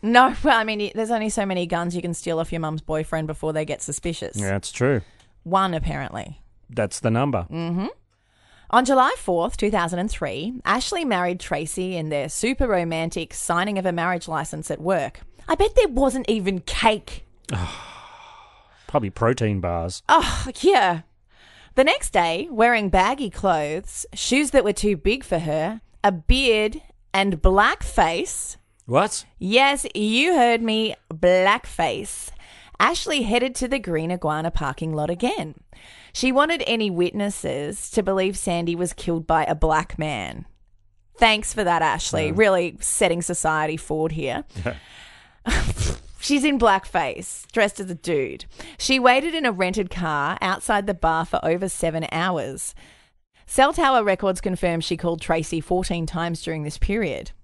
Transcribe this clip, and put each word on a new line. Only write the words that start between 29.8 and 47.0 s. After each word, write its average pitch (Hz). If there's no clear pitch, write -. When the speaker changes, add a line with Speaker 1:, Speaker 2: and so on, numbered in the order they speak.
Speaker 1:
you 240
heard 240
me, 220
blackface. 180
Ashley 294
headed 240
to 254
the 269
Green 170
Iguana 165
parking 156
lot 151
again. 175
She 262
wanted 294
any 220
witnesses 175
to 220
believe 190
Sandy 170
was 175
killed 165
by 160
a -
black 156
man. 107
Thanks 220
for 214
that, 170
Ashley. 156
Speaker 2:
Yeah. 156
Speaker 1:
Really 185
setting 175
society 156
forward 156
here. 143
Speaker 2:
Yeah. -
Speaker 1:
<laughs> -
She's 285
in 285
blackface, 190